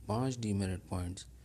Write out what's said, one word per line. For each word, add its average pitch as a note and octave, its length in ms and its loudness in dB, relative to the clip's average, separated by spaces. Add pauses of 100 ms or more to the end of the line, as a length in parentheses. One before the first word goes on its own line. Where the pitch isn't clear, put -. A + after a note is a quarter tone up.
पाँच B2 300 2
demerit G2 520 2
points F2+ 360 -2 (180)